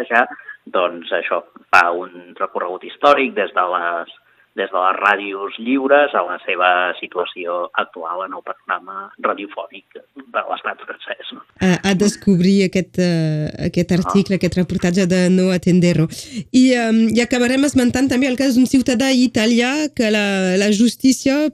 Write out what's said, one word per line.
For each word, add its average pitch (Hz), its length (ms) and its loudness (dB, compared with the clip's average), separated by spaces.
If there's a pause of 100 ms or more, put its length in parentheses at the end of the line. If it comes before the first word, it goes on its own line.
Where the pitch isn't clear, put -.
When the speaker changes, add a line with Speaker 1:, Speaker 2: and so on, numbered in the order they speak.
Speaker 1:
ja, 120 160 2 (400)
doncs 85 480 -4
això, 87 320 -4 (300)
fa 87 180 6
un 90 480 -10
recorregut 92 480 -6
històric 135 480 2
des 98 160 -2
de 90 240 0
les, 85 420 -6 (380)
des 110 120 -4
de - 80 -10
les 92 240 0
ràdios 98 600 -2
lliures 135 520 2
a 104 160 0
la 87 160 -8
seva 90 560 0
situació 87 720 -6 (100)
actual 90 460 -8
en 92 100 -14
el - 80 -16
panorama 95 640 -10 (180)
radiofònic 101 720 -8
de 120 540 -10
l'estat 101 340 -8
francès, - 480 -14
no? - 80 -18 (240)
Speaker 2:
A, 180 140 2 (140)
a - 40 2
descobrir 196 720 2
aquest, 180 340 -4
eh, 160 480 0 (220)
aquest 175 260 0
article, 190 400 0
Speaker 1:
Ah. 175 60 -4
Speaker 2:
aquest 175 180 0
reportatge 180 480 0
de 185 140 2 (100)
Noa 185 280 2
Tendero. 175 500 2 (420)
I, 254 240 6
em, 226 240 2 (160)
i 233 80 4
acabarem 247 400 2
esmentant 262 480 2
també 262 160 2
el 254 80 -2
cas 262 220 2
d'un 254 100 4
ciutadà 269 480 2
italià 247 800 2
que 220 160 0
la, 196 480 0
la 202 160 2
justícia 262 800 2